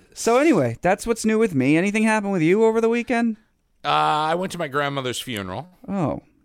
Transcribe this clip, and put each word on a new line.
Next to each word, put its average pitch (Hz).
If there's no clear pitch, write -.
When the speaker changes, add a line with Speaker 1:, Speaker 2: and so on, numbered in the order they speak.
Speaker 1:
So 226
anyway, 185
that's 190
what's 226
new 220
with 220
me. 135
Anything 202
happen 214
with 190
you 190
over 226
the 226
weekend? 233
Speaker 2:
Uh, 143
I 151
went 185
to 180
my 165
grandmother's 139
funeral. 107
Speaker 1:
Oh, 170